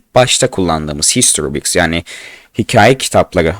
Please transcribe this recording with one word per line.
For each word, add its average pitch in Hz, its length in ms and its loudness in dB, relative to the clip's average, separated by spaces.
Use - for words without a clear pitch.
başta - 340 2
kullandığımız 78 680 -2
history 76 400 0
books, - 200 -4
yani 85 280 0
hikaye 117 400 4
kitapları 90 640 0